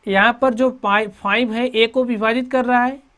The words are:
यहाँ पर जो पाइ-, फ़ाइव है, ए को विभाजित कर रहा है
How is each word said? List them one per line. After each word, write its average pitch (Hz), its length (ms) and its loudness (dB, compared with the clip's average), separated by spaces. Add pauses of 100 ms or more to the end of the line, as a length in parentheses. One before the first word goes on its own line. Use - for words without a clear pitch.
यहाँ 208 340 2
पर 262 120 2
जो 254 160 0 (100)
पाइ-, 208 300 0
फ़ाइव 214 440 -2
है, 240 140 -2
ए 233 200 2
को 254 160 -2
विभाजित 240 480 -2
कर 254 140 0
रहा 247 180 2
है 269 180 -4 (160)